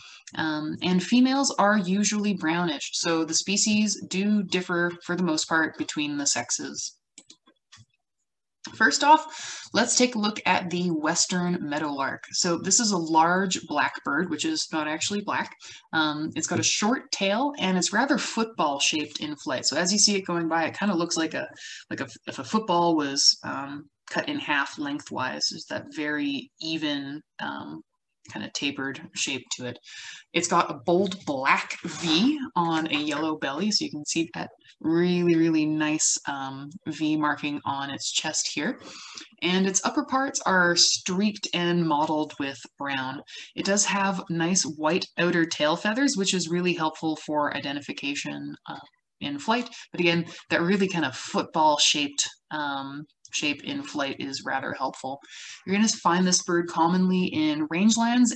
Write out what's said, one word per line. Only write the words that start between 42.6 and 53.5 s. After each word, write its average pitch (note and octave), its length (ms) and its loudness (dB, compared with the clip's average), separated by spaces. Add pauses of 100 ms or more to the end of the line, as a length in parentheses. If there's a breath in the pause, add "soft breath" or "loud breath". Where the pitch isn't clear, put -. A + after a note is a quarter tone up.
brown. C3+ 460 -6 (320 loud breath)
It E3 100 -4
does G3+ 200 4
have G3 440 0
nice E3+ 360 2
white D#3 420 0 (120)
outer E3+ 280 2
tail E3+ 300 2
feathers, A3 400 0
which F#3+ 180 0
is D#3+ 140 -2
really F3 260 0
helpful D#3+ 400 -2 (100)
for D3 320 -2
identification, C#3+ 1000 -8 (120)
uh, D3 120 -12 (400)
in C#3+ 180 -6
flight. A#3+ 320 -2 (220 loud breath)
But - 80 -2
again, E3+ 260 4 (240 loud breath)
that D#3+ 120 4
really F#3+ 260 4
kind E3 160 0
of B2+ 100 -4
football D#3 640 2
shaped, C#3+ 500 2 (220)
um, C#3 540 -6 (280)
shape D3 320 -4